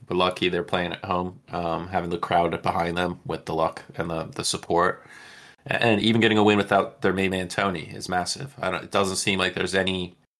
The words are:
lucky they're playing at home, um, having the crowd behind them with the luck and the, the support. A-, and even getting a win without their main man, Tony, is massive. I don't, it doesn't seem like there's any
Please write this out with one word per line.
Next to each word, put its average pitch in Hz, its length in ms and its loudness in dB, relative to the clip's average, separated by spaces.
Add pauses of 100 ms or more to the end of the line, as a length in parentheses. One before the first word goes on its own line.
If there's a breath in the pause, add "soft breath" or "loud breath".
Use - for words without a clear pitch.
lucky 90 400 0
they're 87 140 -2
playing 87 300 -2
at - 120 -12
home, 90 340 -4 (120)
um, 85 360 -4
having 87 220 -2
the 87 80 -4
crowd 85 460 0
behind 87 340 -2
them 90 280 -2
with - 200 -8
the 87 80 -6
luck 80 300 -2 (120)
and 85 140 -6
the, 82 140 -4
the 85 200 -8
support. - 600 0 (600 loud breath)
A-, - 160 0
and 110 180 4
even 113 200 4
getting 107 180 6
a 104 40 8
win 104 140 8
without 98 440 2
their 95 120 2
main 95 160 0
man, 92 200 -4
Tony, 95 400 -2
is - 200 -12
massive. 90 500 -4
I 92 120 -2
don't, 85 120 -4
it - 80 -14
doesn't 95 260 2
seem 95 200 0
like 92 160 2
there's 90 220 -2
any 92 400 0 (240)